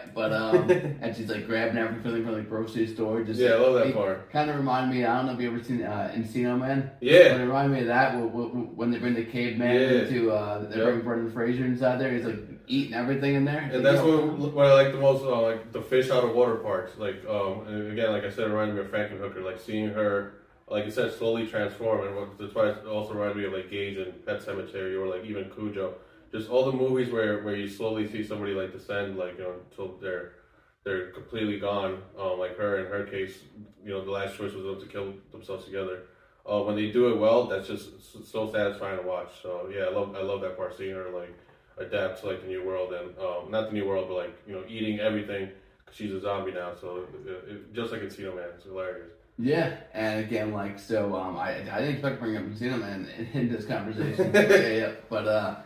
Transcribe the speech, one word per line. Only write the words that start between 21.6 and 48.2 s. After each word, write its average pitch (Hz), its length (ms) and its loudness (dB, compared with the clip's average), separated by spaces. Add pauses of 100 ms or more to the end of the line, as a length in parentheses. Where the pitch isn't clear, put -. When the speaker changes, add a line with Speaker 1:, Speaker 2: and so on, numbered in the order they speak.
Speaker 2:
and 98 100 -8
what, 101 200 -10
that's 101 160 -12
why 107 180 4
it - 140 -8
also 107 280 -6
reminded 104 240 -2
me 101 80 -2
of, 95 80 -4
like, 92 180 -8
Gage 98 260 -4
and 90 280 -10
Pet 101 160 -4
Sematary, 95 580 -6
or, 95 80 -2
like, 90 180 -4
even 104 300 -8
Cujo. 98 380 -6 (380)
Just 110 200 -6
all 131 180 4
the 127 80 0
movies 127 340 2
where, 107 300 0
where 104 140 -4
you 101 120 -6
slowly 110 400 -4
see 107 160 -6
somebody, 104 300 -6
like, 95 180 -4
descend, 98 460 -6
like, 90 220 -6
you 92 60 -8
know, 90 100 -6 (120)
until 92 320 -12
they're, 92 340 -8 (500)
they're 92 260 -4
completely 107 500 -4
gone. 98 440 -2 (160)
Um, 92 180 -2
like 92 180 -4
her, 101 300 -2
in 92 60 -10
her 101 140 -4
case, 95 340 -8 (440)
you 104 60 -12
know, 95 160 -6
the 98 60 -6
last 98 260 -4
choice 101 160 -6
was 95 100 -10
them 95 160 -6
to - 60 -14
kill 98 300 -8 (160)
themselves 98 340 -12
together. 95 360 -6 (440)
Uh, 104 160 2
when 104 140 0
they 107 160 0
do 120 200 6
it 107 60 2
well, 113 300 6
that's - 200 -4
just - 300 -8
s-, - 320 -20
so 110 220 -4
satisfying 98 480 -2
to 90 80 -6
watch. 90 220 -4 (120)
So 92 340 -8
yeah, 98 100 -2
I 92 40 0
love, 98 260 -2
I 98 60 -6
love 98 200 -2
that 92 140 -6
part, 92 220 -8
seeing 95 160 -6
her, 92 160 -8
like, 87 240 -10 (460)
adapt 113 420 -4
to, 104 60 -8
like, 95 160 -6
the 92 40 -12
new 92 160 -6
world, 92 300 -4
and, 87 240 -10
um, 107 320 -6
not 107 200 -2
the 104 40 -8
new 101 140 -2
world, 95 200 0
but, 90 100 -4
like, 87 280 -6
you 104 80 -14
know, 92 140 -10
eating 107 320 -4
everything 101 500 -2 (380)
'cause - 80 -20
she's 104 160 -6
a 95 100 -6
zombie 98 300 -4
now. 87 280 -8
So 90 280 -10 (180)
it, 92 260 -12
it, 104 220 -16
just 113 180 -6
like 107 100 -8
Encino 95 340 -10